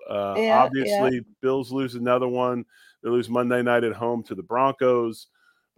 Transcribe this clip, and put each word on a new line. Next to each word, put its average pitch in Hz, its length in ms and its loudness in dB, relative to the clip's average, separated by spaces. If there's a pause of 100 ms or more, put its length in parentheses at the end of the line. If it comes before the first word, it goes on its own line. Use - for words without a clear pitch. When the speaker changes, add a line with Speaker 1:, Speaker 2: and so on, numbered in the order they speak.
(100)
Speaker 1:
Uh, 101 280 -2
Speaker 2:
Yeah, 220 40 0
yeah. 220 220 4
Speaker 1:
obviously, 127 560 0 (200)
Bills 131 300 -2
lose 131 240 -4
another 123 320 2
one. 123 380 -2 (400)
They 113 60 -2
lose 120 180 0
Monday 123 340 0
night 120 220 2
at 110 80 -2
home 117 320 -4
to - 100 -14
the 92 80 -10
Broncos. 123 840 0 (500)